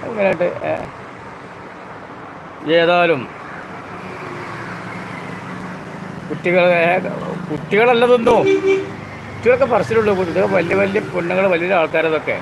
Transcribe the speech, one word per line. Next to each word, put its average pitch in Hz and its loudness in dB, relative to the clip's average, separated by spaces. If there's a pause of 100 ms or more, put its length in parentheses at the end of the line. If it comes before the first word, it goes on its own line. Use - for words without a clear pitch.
(100)
ഇങ്ങനെയായിട്ട്, 185 2 (160)
ഏ, 156 -2 (2000)
ഏതായാലും 170 4 (3000)
കുട്ടികൾ, 180 2
ഏ, 170 4 (520)
കുട്ടികളല്ലതൊന്നും. 233 4 (880)
കുട്ടികളൊക്കെ 262 2
പറച്ചിലുള്ളൂ. 220 2
കുട്ടികൾ 185 2
വലിയ 185 2
വലിയ 196 2
പെണ്ണുങ്ങൾ, 180 0
വലിയ 175 2
വലിയ 190 2
ആൾക്കാരതൊക്കെ. 156 2